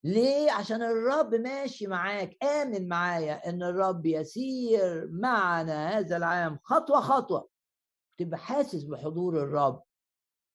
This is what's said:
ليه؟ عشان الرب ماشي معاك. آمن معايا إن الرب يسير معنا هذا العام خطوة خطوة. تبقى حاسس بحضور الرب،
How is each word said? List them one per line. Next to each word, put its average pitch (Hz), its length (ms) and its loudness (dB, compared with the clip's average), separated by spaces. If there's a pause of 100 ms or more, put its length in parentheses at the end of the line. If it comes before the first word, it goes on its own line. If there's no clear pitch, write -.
ليه؟ 269 480 4
عشان 220 300 -2
الرب 233 520 2
ماشي 254 520 -4
معاك. 190 580 -4
آمن 262 440 0
معايا 170 600 -2
إن 175 140 -4
الرب 180 440 0
يسير 196 1040 0
معنا 175 880 0
هذا 175 180 -2
العام 170 460 0
خطوة 285 380 4
خطوة. 247 480 0 (720)
تبقى 165 200 -6
حاسس 262 440 -2
بحضور 156 600 -2
الرب، 139 400 0 (720)